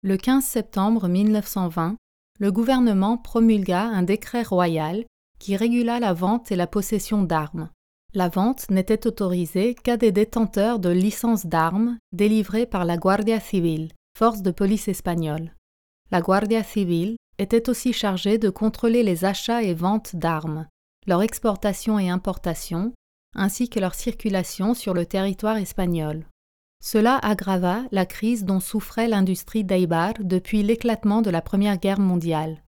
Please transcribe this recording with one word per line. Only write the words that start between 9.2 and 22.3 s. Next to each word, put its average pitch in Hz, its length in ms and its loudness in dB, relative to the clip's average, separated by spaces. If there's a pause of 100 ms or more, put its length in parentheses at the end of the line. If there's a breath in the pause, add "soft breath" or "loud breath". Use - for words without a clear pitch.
qu'à 240 220 -2
des 220 160 4
détenteurs 214 680 2
de 180 100 0
licences 202 580 0
d'armes 175 520 0 (140)
délivrées 214 540 2
par 190 180 -2
la 170 120 0
Guardia 208 440 2
Civil, 160 520 -2 (260)
force 220 240 2
de 185 80 2
police 202 380 0
espagnole. 165 680 -4 (560)
La 175 100 2
Guardia 202 420 2
Civil 190 540 0 (220)
était 233 320 2
aussi 247 220 0
chargée 202 440 0
de 214 140 2
contrôler 226 520 0
les 180 220 0
achats 233 380 -2
et 185 120 0
ventes 190 420 -2
d'armes, 160 500 -4 (400)
leur 180 160 2
exportation 214 760 -2
et 185 120 0
importation, 180 800 -4 (420)